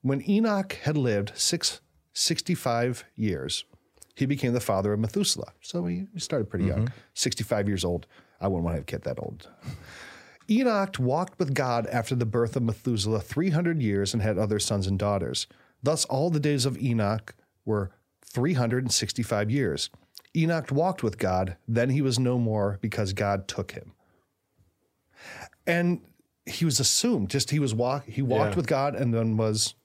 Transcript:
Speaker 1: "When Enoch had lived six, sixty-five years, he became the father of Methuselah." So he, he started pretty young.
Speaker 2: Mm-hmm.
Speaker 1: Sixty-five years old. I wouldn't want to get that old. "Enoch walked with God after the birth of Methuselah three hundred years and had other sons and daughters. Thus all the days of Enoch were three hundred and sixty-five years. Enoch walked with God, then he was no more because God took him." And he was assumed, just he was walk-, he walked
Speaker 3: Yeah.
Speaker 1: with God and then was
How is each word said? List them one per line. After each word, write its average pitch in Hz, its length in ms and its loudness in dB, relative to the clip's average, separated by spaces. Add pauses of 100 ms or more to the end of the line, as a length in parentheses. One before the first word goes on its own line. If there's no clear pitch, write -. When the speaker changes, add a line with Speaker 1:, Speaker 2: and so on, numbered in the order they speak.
Speaker 1:
"When 135 260 0
Enoch 202 440 2 (100)
had 151 120 2
lived 110 400 2
six, - 460 -2 (320)
sixty-five 123 880 0 (120)
years, 85 500 -2 (500)
he 135 120 0
became 131 260 0
the 123 60 2
father 104 340 0
of 104 60 0
Methuselah." - 640 -2
So 175 240 -6
he, 175 280 -4
he 180 60 -10
started 127 300 -2
pretty 87 160 -2
young. 104 200 0
Speaker 2:
Mm-hmm. 127 80 -4 (220)
Speaker 1:
Sixty-five 107 520 0
years 95 160 0
old. 85 220 -2 (360)
I 95 60 0
wouldn't 90 180 0
want 85 120 0
to 71 60 -6
get - 220 -8
that 65 140 -4
old. - 300 -12 (1000)
"Enoch 214 500 2
walked 139 400 0
with 143 140 0
God 120 340 0
after - 280 -2
the 120 120 0
birth 117 280 0
of 127 80 2
Methuselah 110 580 0
three 175 280 0
hundred 165 320 2
years 101 320 0
and 113 80 2
had 104 160 2
other 104 220 0
sons 98 280 0
and 98 120 0
daughters. 95 480 -2 (340)
Thus 151 240 2
all 147 240 0
the 156 100 2
days 143 260 2
of 131 160 -2
Enoch 110 520 0 (320)
were 101 240 0 (340)
three 135 300 0
hundred 127 300 2
and 123 100 -2
sixty-five 107 560 0
years. 110 400 0 (460)
Enoch 165 360 0
walked 170 300 0
with 107 160 0
God, 92 400 0 (100)
then 117 220 2
he 135 140 2
was 127 160 2
no 127 180 2
more 107 440 0
because 104 320 -2
God 101 340 0
took - 240 -6
him." - 220 -14 (1700)
And 175 360 2 (440)
he - 200 -2
was 135 140 2
assumed, 139 500 2
just - 220 0
he 147 80 2
was 127 160 2
walk-, 123 320 0
he - 140 -4
walked 135 300 2
Speaker 3:
Yeah. - 40 -2
Speaker 1:
with 151 120 0
God 139 280 2
and 120 180 2
then 113 240 2
was 110 480 0